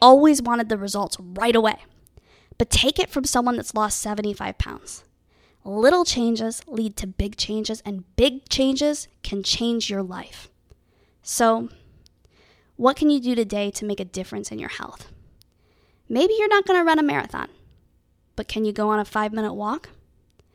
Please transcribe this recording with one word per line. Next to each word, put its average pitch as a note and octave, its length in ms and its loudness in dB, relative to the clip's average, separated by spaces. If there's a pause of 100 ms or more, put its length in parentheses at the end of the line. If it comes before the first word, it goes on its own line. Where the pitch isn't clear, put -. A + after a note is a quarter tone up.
always C4+ 400 8
wanted A#3 260 -2
the A3 80 -2
results G3+ 420 -6
right G3 360 -2
away. A3 220 2 (840)
But A#3 120 0
take - 280 2
it F#4 100 0
from C4+ 160 -4
someone A#3+ 320 0
that's - 180 -8
lost G#3+ 260 -2
seventy-five G#3 580 -6
pounds. - 460 -10 (600)
Little B3+ 400 4
changes A3+ 640 -2
lead A3 300 -6
to G3+ 100 -10
big G3 300 -6
changes, A3 500 -4
and G3 180 -8 (120)
big B3+ 320 2
changes C4+ 580 0 (160)
can G3 200 -6
change A#3 460 -2
your G3 140 -4
life. - 480 -14 (720)
So A3+ 460 0 (1120)
what C4 160 4
can D4+ 140 4
you C#4+ 100 2
do B3 140 0
today G3+ 380 -2
to - 120 -10
make G3+ 160 -4
a F#3 60 -8
difference F#3+ 440 -10
in - 80 -10
your - 120 -10
health? - 420 -14 (960)
Maybe D#4 300 2
you're G#4+ 100 2
not G4+ 160 4
gonna F#4 180 4
run D#4+ 160 4
a D#4 40 2
marathon, - 460 -2 (880)
but A3 120 -10
can A3 160 -2
you G#3+ 80 0
go G#3+ 160 0
on G#3+ 100 2
a G#3 60 -2
five-minute G#3+ 480 -4
walk? G#3 380 -8 (640)